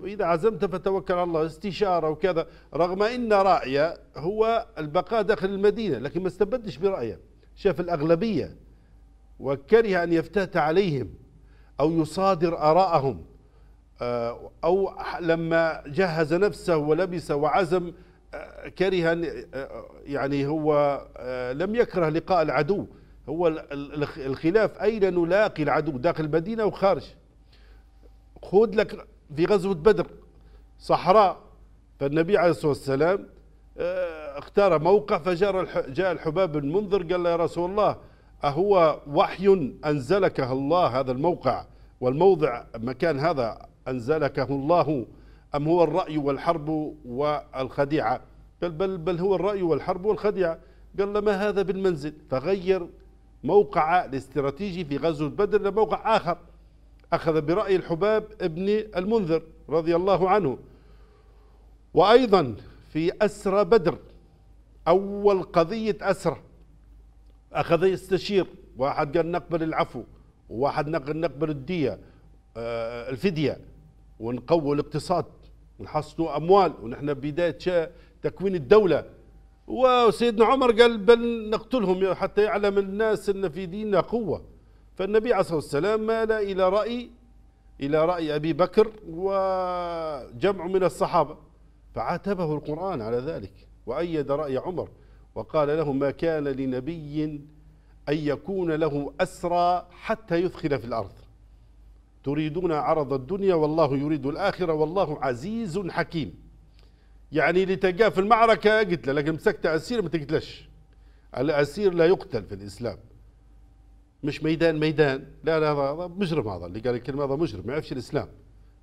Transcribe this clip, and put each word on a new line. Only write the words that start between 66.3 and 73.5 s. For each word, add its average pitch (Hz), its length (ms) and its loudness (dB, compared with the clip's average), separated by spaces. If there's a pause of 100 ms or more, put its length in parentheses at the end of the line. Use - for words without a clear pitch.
أخذ 160 300 2
يستشير، 185 640 0 (300)
واحد 139 400 -2
قال: 165 140 0
"نقبل 170 320 -4
العفو"، 151 400 -4 (460)
وواحد 135 380 -2
نقل: 151 300 -6
"نقبل 156 320 -4
الدية، 139 500 -4 (580)
آه، 117 520 -8
الفدية، 143 480 -2 (640)